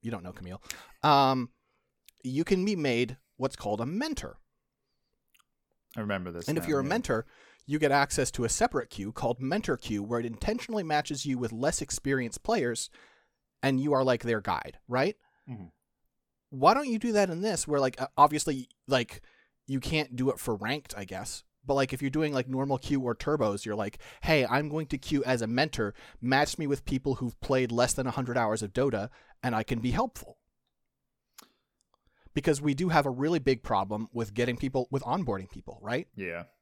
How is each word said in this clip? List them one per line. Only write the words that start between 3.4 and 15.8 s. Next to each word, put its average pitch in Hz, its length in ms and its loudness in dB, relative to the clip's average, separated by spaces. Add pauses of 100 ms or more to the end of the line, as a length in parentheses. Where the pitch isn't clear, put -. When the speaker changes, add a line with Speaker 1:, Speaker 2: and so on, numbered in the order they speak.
Speaker 1:
called 202 240 -4
a 190 60 -2
mentor. 247 520 -6 (1600)
Speaker 2:
I 117 40 -8
remember 95 300 -4
this 85 180 -8
Speaker 1:
And 156 100 0
if 165 60 -4
Speaker 2:
now, - 40 -6
Speaker 1:
you're 147 120 2
a 131 40 -2
Speaker 2:
yeah. 139 60 -2
Speaker 1:
mentor, 127 360 0 (400)
you 147 120 -2
get 151 120 4
access 139 420 2
to 123 120 -2
a 113 40 0
separate 156 420 0
queue 101 200 -6
called 120 300 -2
Mentor 147 380 -2
Queue, 104 240 -4
where 117 180 -2
it 117 60 -4
intentionally 214 560 -4
matches 151 420 -2
you 135 140 -2
with 120 120 -2
less 123 300 -2
experienced 131 640 -2
players, 135 480 0 (720)
and 135 180 2
you 147 140 2
are, 131 100 4
like, 123 180 4
their 113 200 2
guide, - 440 -4
right? 131 300 0 (340)
Speaker 2:
Mm-hmm. 101 140 -10 (840)